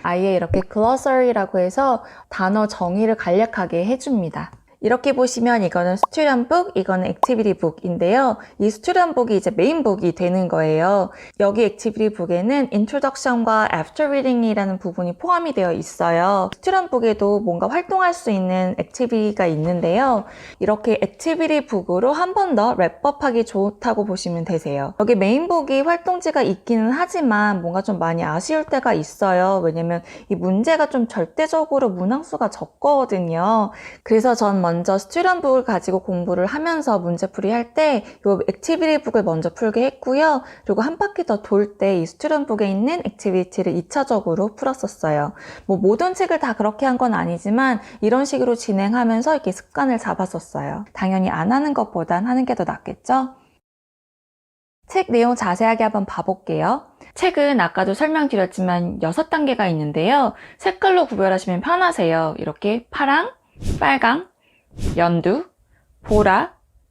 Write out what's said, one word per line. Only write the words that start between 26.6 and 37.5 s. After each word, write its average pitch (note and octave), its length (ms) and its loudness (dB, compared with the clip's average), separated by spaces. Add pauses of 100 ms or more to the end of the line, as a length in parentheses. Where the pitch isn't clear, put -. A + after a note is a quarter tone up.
하지만 A3+ 720 0
뭔가 F3 180 -2
좀 G3 180 -4
많이 E3 240 0
아쉬울 F#3+ 420 -2
때가 B3+ 280 0
있어요. F#3 720 0
왜냐면 E3 380 -2 (260)
이 G3+ 60 0
문제가 A3+ 560 0
좀 A#3+ 180 0
절대적으로 D4+ 800 0
문항수가 G#3 600 -2
적거든요. G3+ 1200 0 (320)
그래서 A3+ 320 4
전 G3+ 260 2
먼저 F3 380 0
스튜던트 F4 440 0
북을 C4 220 2
가지고 F#3+ 360 -2
공부를 F3+ 460 -2
하면서 D4 520 0
문제풀이 F3+ 540 -2